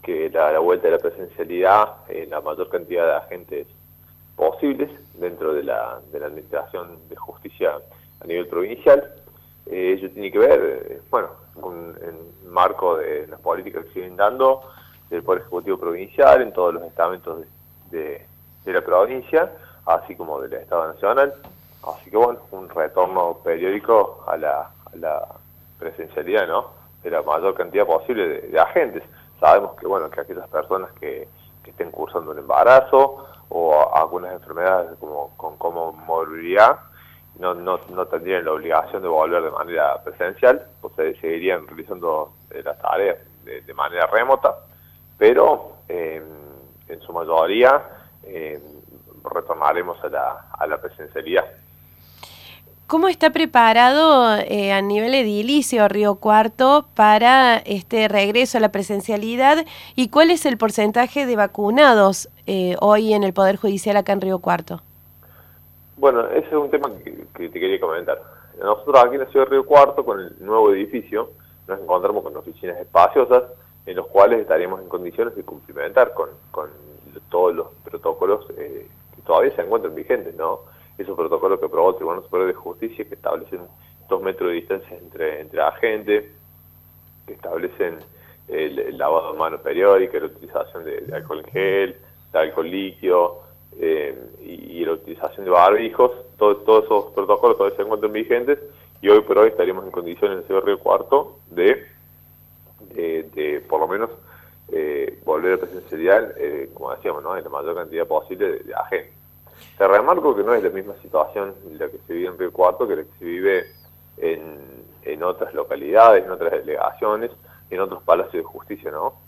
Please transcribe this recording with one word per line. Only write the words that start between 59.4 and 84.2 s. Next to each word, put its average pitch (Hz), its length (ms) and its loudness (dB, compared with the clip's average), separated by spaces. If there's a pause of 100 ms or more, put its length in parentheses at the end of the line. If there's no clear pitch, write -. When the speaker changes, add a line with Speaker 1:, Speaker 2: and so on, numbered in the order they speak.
Speaker 2:
y 254 140 0
cuál 330 220 6
es 320 160 2
el 240 100 2
porcentaje 226 680 0
de 240 80 0
vacunados, 208 960 4 (180)
eh, 180 340 -2
hoy 214 320 4
en 208 100 2
el 190 80 2
Poder 196 260 2
Judicial 202 380 -2
acá 202 180 2
en 196 80 -2
Río 190 180 -2
Cuarto? 175 420 -4 (1160)
Speaker 1:
Bueno, 127 320 4
ese - 180 0
es 156 60 -6
un 147 180 0
tema 139 180 -2 (140)
que, - 220 -16 (100)
que 85 140 -10
te 85 100 -12
quería 92 200 0
comentar. 82 440 -4 (360)
Nosotros 113 440 4
aquí 123 120 2
en 139 60 -4
la 127 60 -6
ciudad 135 180 4
de 131 60 -6
Río 135 160 2
Cuarto, 139 360 6
con 104 180 -2
el 87 180 -14
nuevo 107 340 4
edificio, 107 560 -4 (380)
nos 98 120 -8
encontramos 92 440 -2
con 76 140 -12
oficinas 87 420 -12
espaciosas 123 640 4 (420)
en 92 120 -10
los 87 100 -8
cuales 107 320 6
estaríamos 92 420 -2
en 92 80 -18
condiciones 90 460 -6
de 92 80 -12
cumplimentar 73 720 -2
con, 78 140 -6 (200)
con 76 220 -10 (580)
todos 87 240 2
los 82 140 -6 (160)
protocolos, - 640 -4 (100)
eh, 71 300 -14 (280)
que - 60 -20
todavía 107 340 2
se - 60 -4
encuentran 90 320 -2
vigentes, - 420 -4
¿no? 82 260 -6 (380)
Esos 98 160 -10
protocolos 92 460 -2
que - 40 -4
aprobó 82 260 2
el 92 40 -6
Tribunal 90 280 -8
Superior 92 260 -2
de 92 60 -4
Justicia 107 500 -12
que - 100 -18
establecen 85 460 -8 (480)
dos 95 120 -2